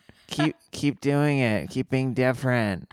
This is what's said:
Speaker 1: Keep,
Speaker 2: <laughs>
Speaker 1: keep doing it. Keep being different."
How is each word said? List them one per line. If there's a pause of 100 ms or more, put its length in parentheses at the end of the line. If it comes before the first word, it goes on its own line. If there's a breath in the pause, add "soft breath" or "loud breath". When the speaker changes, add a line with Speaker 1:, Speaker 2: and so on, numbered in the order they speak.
(280 soft breath)
Speaker 1:
Keep,
Speaker 2:
<laughs>
Speaker 1:
keep
doing
it.
Keep
being
different."